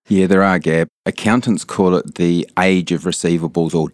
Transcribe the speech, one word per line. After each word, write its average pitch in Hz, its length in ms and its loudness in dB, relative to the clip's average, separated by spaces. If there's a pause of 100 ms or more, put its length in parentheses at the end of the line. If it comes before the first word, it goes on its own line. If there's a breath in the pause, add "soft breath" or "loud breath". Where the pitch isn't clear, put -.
Yeah, 95 200 2
there 95 160 4
are, 95 160 2
Gab. 82 280 0 (180)
Accountants 110 580 -2
call 92 320 0
it - 200 -4
the 87 320 0 (120)
age 92 320 2
of 80 120 -2
receivables 85 720 -2
or 78 180 -2